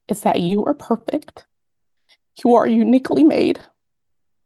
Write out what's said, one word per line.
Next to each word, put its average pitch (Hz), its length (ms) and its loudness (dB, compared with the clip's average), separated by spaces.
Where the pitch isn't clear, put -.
it's 202 140 -8
that - 200 -2
you 190 240 -2
are 294 80 -2
perfect. - 720 -8
You 240 120 4
are - 120 2
uniquely 240 560 2
made. - 360 2